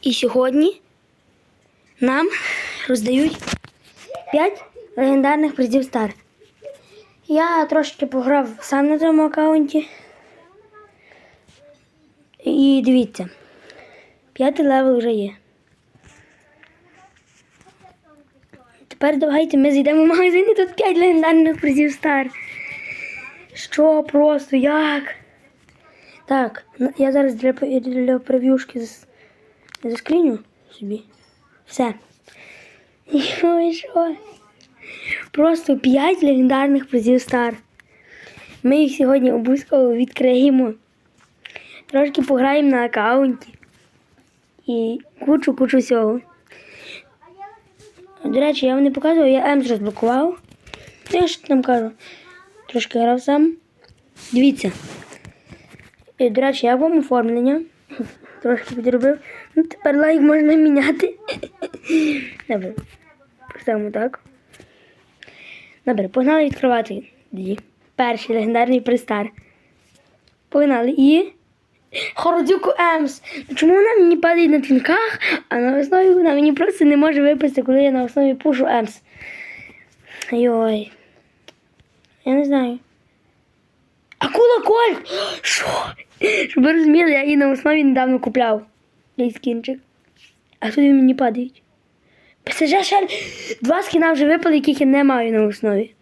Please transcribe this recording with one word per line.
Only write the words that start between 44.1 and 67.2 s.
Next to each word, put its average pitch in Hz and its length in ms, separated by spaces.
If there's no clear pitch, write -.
І 233 340
кучу-кучу 277 580
всього. 240 420
До 233 160
речі, 285 260
я 254 80
вам 277 100
не 277 60
показував, 302 380
я 262 240
Емс 262 180
розблокував. 233 680
Я 349 160
ж - 180
там 269 180
кажу, 240 280
трошки 240 300
грав 240 240
сам. 302 340
Дивіться. 254 400
Е, 247 100
до 220 100
речі, 269 260
як 254 140
вам 320 180
оформлення? 247 640
Трошки 240 320
підробив. 247 440
Ну, 320 80
тепер 294 340
лайк 311 240
можна 302 340
міняти. 302 600
<laughs> 302 680
Добре. 202 240
Поставимо 214 380
так. 226 300
Добре, 202 220
погнали 285 360
відкривати. 240 580